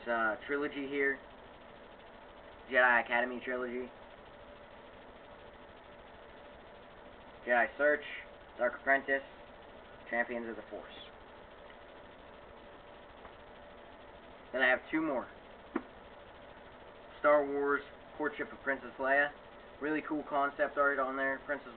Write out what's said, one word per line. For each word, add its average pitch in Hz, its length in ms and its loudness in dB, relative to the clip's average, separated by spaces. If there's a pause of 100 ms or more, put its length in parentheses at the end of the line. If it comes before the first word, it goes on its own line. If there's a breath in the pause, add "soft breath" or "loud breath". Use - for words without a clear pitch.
uh, 113 280 2 (100)
trilogy 143 420 -2
here. 143 300 2 (1500)
Jedi 123 320 8
Academy 123 400 0
trilogy. 123 440 -4 (3500)
Jedi 120 200 6 (100)
Search, 147 280 4 (520)
Dark - 240 2
Apprentice, 139 420 4 (840)
Champions 117 400 -2
of 113 60 -6
the 107 160 -10
Force. 101 140 -10 (3750)
Then - 80 0
I - 80 8
have 127 120 6 (100)
two 311 100 2
more. 262 260 0 (1900)
Star 147 260 8
Wars, 143 360 2 (380)
Courtship 147 340 -4
of 110 100 -16
Princess 127 280 -4 (100)
Leia. 139 280 6 (520)
Really 151 220 0
cool 151 260 -2
concept 143 480 0
art 143 220 4
on 131 180 0
there. 135 300 0
Princess 127 300 -6